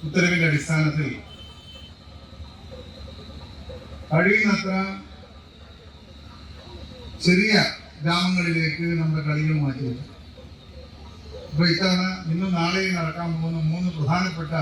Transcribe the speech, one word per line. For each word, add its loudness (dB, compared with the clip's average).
ഉത്തരവിൻ്റെ 4
അടിസ്ഥാനത്തിൽ 2
കഴിയുന്നത്ര 6
ചെറിയ 6
ഗ്രാമങ്ങളിലേക്ക് 2
നമ്മുടെ 2
കളികൾ 2
മാറ്റിവെച്ചു. -2
അപ്പോൾ 4
ഇത്തവണ 4
ഇന്നും 2
നാളെയും 2
നടക്കാൻ -2
പോകുന്ന 0
മൂന്ന് 0
പ്രധാനപ്പെട്ട 2